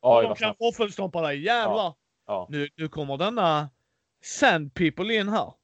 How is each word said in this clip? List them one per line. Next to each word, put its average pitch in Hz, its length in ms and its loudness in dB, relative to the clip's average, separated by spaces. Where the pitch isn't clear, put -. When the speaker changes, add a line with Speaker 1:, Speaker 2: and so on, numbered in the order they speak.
Speaker 1:
Oj, 117 200 8
Speaker 2:
De 113 60 2
Speaker 1:
vad 107 100 -4
Speaker 2:
kan 220 80 -2
Speaker 1:
snabbt. 214 120 -4
Speaker 2:
få 233 140 0
fullstompa 196 500 -4
dig, 143 220 -4
jävlar. 214 400 2
Speaker 1:
Ja, 165 120 -6
ja. 95 240 -6
Speaker 2:
Nu, 147 260 -4
nu 160 120 -6
kommer 139 280 -6
denna 170 520 0
Sand 165 520 0
People 185 400 0
in 202 140 0
här. 202 240 -2